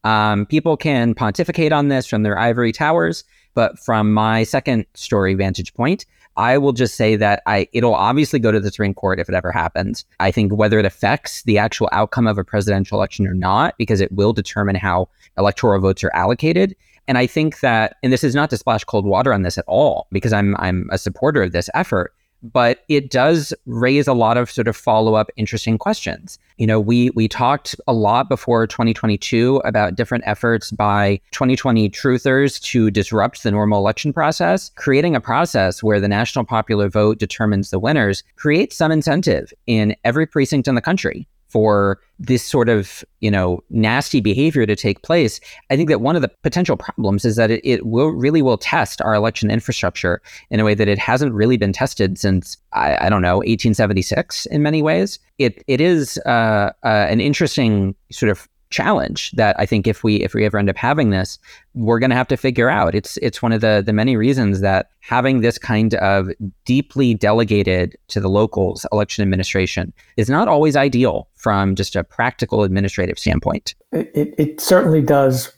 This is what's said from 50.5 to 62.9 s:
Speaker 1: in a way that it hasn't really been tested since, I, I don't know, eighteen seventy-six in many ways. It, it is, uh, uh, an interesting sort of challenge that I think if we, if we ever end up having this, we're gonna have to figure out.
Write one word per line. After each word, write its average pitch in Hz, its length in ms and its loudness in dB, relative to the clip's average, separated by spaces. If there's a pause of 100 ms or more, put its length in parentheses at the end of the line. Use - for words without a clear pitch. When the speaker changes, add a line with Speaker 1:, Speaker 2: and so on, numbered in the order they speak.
Speaker 1:
in 107 100 0
a 107 40 2
way 107 100 2
that 101 140 2
it 101 100 2
hasn't 131 340 0
really 113 240 2
been 98 160 0
tested - 460 -2
since, 95 400 -2 (160)
I, 73 320 0
I - 20 2
don't 101 140 2
know, 90 240 2
eighteen 113 260 0
seventy-six 101 720 -2
in 147 180 -2
many 151 200 0
ways. 170 380 0 (180)
It, 123 280 0
it 131 140 0
is, 160 460 2
uh, 110 460 2 (120)
uh, 107 240 2
an 107 140 2
interesting 110 720 0 (180)
sort 117 160 0
of - 180 -2 (240)
challenge - 600 -2
that 107 280 0
I 101 60 0
think 104 220 0
if - 180 -2
we, 107 120 4
if - 180 -2
we 107 100 2
ever 104 140 0
end 101 100 2
up 95 80 -2
having 139 320 0
this, 95 300 -2 (340)
we're 113 260 0
gonna 123 160 2
have 127 140 0
to 131 80 0
figure 123 320 0
out. 117 260 2